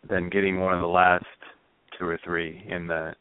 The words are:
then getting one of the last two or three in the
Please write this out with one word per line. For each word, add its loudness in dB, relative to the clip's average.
then -2
getting 0
one 2
of 0
the -2
last 6
two -6
or -4
three -6
in -8
the -6